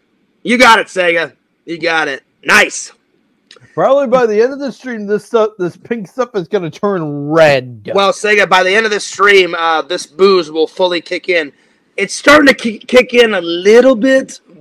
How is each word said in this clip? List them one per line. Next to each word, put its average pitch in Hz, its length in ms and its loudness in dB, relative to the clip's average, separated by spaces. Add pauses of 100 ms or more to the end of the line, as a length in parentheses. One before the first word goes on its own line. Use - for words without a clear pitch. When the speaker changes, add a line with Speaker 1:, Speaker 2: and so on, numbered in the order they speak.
(440)
Speaker 1:
You 226 120 -2
got 226 220 4
it, 180 80 -4
Sega. 170 480 -2 (300)
You 165 140 -12
got 160 300 -2
it. 131 140 -10 (220)
Nice. 190 480 -2 (840)
Speaker 2:
Probably 262 320 0
by 247 200 0
the 208 140 0
end 254 120 0
of 277 80 -12
the 277 100 -8
stream, 226 360 -12
this 202 180 -4
stuff, 220 340 -2
this 175 180 -6
pink 226 300 -10
stuff 247 280 -8
is 185 120 -6
gonna 180 240 -6
turn 156 580 -6
red. 131 640 0
Speaker 1:
Well, 196 200 0
Sega, 208 360 0
by 185 140 2
the 185 120 0
end 220 120 0
of 208 60 -2
this 202 120 -6
stream, 190 540 2
uh, 160 240 0
this 170 240 -8
booze 175 440 0
will 156 180 -2
fully 180 320 -4
kick - 280 -10
in. 160 240 -2 (440)
It's 196 180 -6
starting 294 320 4
to 262 80 4
ki-, - 240 -6
kick 240 360 2
in 233 200 4
a 185 60 -2
little 208 560 4
bit, 262 440 -2 (200)